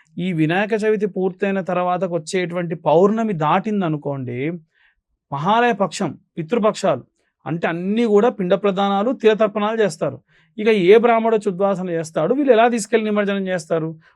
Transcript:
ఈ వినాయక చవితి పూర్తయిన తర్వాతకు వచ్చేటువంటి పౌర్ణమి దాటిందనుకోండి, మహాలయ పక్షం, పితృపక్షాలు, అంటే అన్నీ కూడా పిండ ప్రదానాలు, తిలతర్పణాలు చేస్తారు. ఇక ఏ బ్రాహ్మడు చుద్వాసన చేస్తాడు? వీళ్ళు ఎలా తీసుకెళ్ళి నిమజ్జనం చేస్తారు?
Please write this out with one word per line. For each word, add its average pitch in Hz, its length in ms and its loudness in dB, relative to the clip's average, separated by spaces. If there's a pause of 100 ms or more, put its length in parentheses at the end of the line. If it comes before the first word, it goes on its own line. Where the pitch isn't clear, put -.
(180)
ఈ 180 160 -4
వినాయక 170 400 0
చవితి 214 320 0
పూర్తయిన 190 560 -4
తర్వాతకు 180 540 -2
వచ్చేటువంటి 175 600 -4
పౌర్ణమి 202 580 2
దాటిందనుకోండి, 151 1160 -2 (840)
మహాలయ 214 380 0
పక్షం, 185 460 -4 (200)
పితృపక్షాలు, 175 640 -2 (420)
అంటే 165 220 -4
అన్నీ 185 380 -2
కూడా 208 240 4
పిండ 196 240 -2
ప్రదానాలు, 202 580 0
తిలతర్పణాలు 214 720 0
చేస్తారు. 165 400 -4 (360)
ఇక 214 100 -4
ఏ 208 300 6
బ్రాహ్మడు 226 380 2
చుద్వాసన 196 540 -2
చేస్తాడు? 165 440 -2
వీళ్ళు 277 200 4
ఎలా 226 140 6
తీసుకెళ్ళి 226 440 -2
నిమజ్జనం 202 360 -2
చేస్తారు? 160 520 -4 (160)